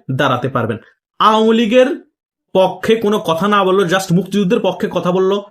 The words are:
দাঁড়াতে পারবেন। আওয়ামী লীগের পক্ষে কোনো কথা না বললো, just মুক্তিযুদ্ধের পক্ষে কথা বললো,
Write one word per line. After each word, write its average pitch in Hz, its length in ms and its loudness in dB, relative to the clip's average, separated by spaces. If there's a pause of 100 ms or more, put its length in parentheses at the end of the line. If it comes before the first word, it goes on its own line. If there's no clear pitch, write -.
(120)
দাঁড়াতে 135 380 -2
পারবেন। 113 280 -4 (420)
আওয়ামী 220 380 2
লীগের 247 320 4 (680)
পক্ষে 185 400 0
কোনো 214 240 0
কথা 165 280 -2
না 208 160 2
বললো, 190 220 2
just 190 280 -2
মুক্তিযুদ্ধের 196 460 0
পক্ষে 196 320 -2
কথা 180 200 -2
বললো, 190 400 0